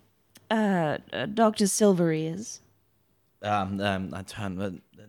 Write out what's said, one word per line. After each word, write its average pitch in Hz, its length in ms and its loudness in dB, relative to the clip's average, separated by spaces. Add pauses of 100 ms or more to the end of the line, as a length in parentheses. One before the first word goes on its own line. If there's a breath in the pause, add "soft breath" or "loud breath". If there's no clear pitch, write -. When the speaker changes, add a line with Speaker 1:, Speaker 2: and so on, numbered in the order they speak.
(500)
Speaker 1:
uh, 196 480 2 (140)
uh, 113 140 -4
Doctor 214 420 2
Silvery 170 600 4
is? 180 340 -10 (800)
Speaker 2:
Um, 101 400 -2
um, 95 320 -2
I 95 100 -10
turn, 95 380 -8
uh, 101 100 -4 (380)